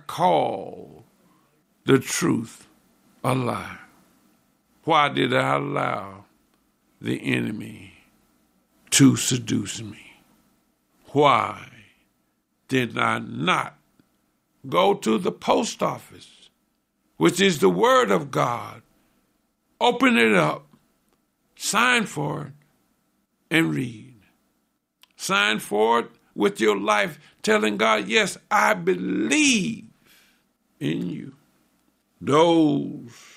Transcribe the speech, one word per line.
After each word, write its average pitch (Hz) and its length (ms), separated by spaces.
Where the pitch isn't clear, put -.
call - 1000
the 135 140
truth - 680
a 127 100
lie? 107 460
Why 147 260
did 131 240
I 131 220
allow 98 680
the 123 220
enemy 110 720
to 131 240
seduce 117 680
me? 104 320
Why 120 640
did 123 300
I 117 220
not 127 580
go 180 280
to 220 220
the 185 140
post - 520
office, - 640
which 170 220
is 190 200
the 190 100
Word 226 420
of 156 200
God, 120 500
open 247 380
it 226 160
up, 156 340
sign 233 520
for 147 400
it, - 60
and 160 240
read? 127 400
Sign 202 440
for 113 400
it 113 120
with 101 260
your 107 200
life, 104 400
telling 214 340
God, 214 300
"Yes, 214 300
I 208 240
believe 190 1160
in 170 300
you." - 260
Those 147 920